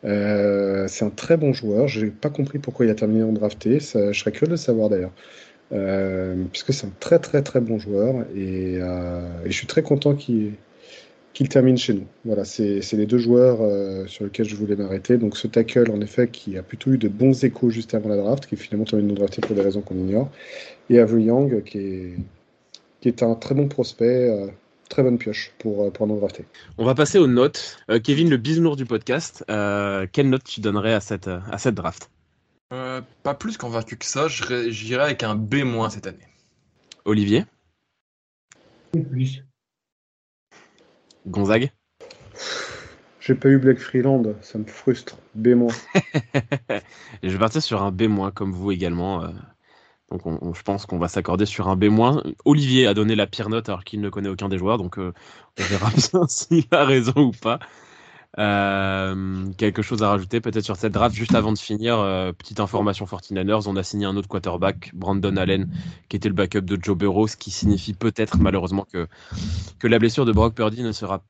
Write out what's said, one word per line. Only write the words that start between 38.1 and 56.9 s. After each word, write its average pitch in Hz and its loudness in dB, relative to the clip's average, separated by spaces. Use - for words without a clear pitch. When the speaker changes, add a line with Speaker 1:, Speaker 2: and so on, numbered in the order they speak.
Speaker 4:
B 156 -2
plus. 131 -4
Speaker 2:
Gonzague ? 104 2
Speaker 1:
J'ai 135 2
pas 135 2
eu 135 8
Blake 127 6
Freeland, 131 0
ça - -10
me 107 -6
frustre. - -4
B 110 2
moins. 120 4
Speaker 2:
<laughs> - -2
Et 92 -4
je - -2
vais 95 -2
partir 113 0
sur 98 -2
un 98 0
B 95 -2
moins, 98 2
comme 98 -6
vous 92 -4
également, 90 -2
euh, 82 -8
donc 87 -10
on, 82 -4
on, 85 -6
je - -16
pense 101 -4
qu'on 90 -4
va 87 0
s'accorder 92 0
sur 95 -4
un 95 2
B 98 4
moins. 117 4
Olivier 135 6
a 101 4
donné 107 2
la 101 2
pire 101 -8
note 113 -4
alors 95 -6
qu'il 107 -8
ne 104 -4
connaît 101 -6
aucun 98 -6
des 95 -2
joueurs, 104 0
donc, 90 -6
euh, 92 -6
on 98 -4
verra 98 0
<laughs> - 2
bien 180 4
s'il - 2
a 147 6
raison 131 4